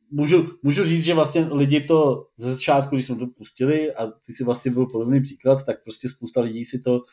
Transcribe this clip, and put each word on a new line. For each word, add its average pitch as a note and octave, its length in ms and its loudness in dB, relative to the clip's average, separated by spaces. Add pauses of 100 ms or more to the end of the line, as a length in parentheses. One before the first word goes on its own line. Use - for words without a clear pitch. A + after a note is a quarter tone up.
(100)
můžu, D3+ 380 2 (140)
můžu C#3+ 220 2
říct, E3 200 2
že E3+ 100 2
vlastně D#3 380 2
lidi C#3+ 280 2
to C#3+ 460 2 (100)
ze B2 160 -4
začátku, C#3 440 0
když B2+ 100 -2
jsme B2 100 -4
to B2 100 -6
pustili C#3+ 680 -2
a A2+ 120 -6
ty - 260 -14
si C3 120 -8
vlastně B2 260 -2
byl B2 160 0
podobný B2 360 0
příklad, C3+ 440 0
tak A2 160 -4
prostě A2+ 260 -10
spousta B2 320 -6
lidí A#2 240 -4
si B2 160 -8
to B2 200 0 (120)